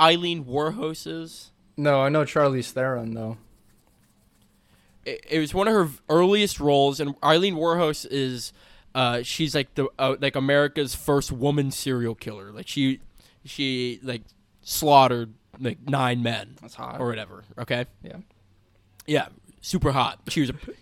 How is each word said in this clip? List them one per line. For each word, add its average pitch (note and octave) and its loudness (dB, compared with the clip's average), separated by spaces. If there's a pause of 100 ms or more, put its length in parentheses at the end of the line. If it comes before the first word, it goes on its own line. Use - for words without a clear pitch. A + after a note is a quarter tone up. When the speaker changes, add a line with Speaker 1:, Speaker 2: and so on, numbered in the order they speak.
Speaker 1:
Eileen E3+ 4
Warhos D3+ -4
is? E3 -12 (240)
Speaker 2:
No, D3 2
I C3+ 2
know D3+ 2
Charlize C3+ 0
Theron, B2+ -4
though. A2+ -8 (1700)
Speaker 1:
It, - -12
it D#3 -2
was D3 -4
one G3 0
of A3+ 4
her G3 4
v-, C#3+ -6 (100)
earliest F#3+ 4
roles, C#3 4
and C#3+ -4
Eileen E3+ 4
Warhos E3 0
is, C3 -4 (400)
uh, B2 0
she's, C#3+ -2
like, C#3 -2
the, C3+ 0 (100)
uh, C3+ 0
like, C#3 0
America's C#3+ 2
first - 0
woman C#3 0
serial A#2+ -4
killer. G#2 -14
Like, G#2+ -16
she, C3+ 0 (440)
she, B2+ -4
like, B2 -10 (440)
slaughtered, B2 4 (260)
like, - -4
nine B2+ 0
men A2+ -4
Speaker 2:
That's A#2 -20
hot. B2 -12
Speaker 1:
or B2+ -4
whatever. G#2 -10 (140)
Okay. B2 -4 (180)
Speaker 2:
Yeah. - -16 (880)
Speaker 1:
Yeah, D3+ 0 (340)
super D#3 -2
hot. C3 -2
She - -2
was C3+ 0
a, C3 -8 (280)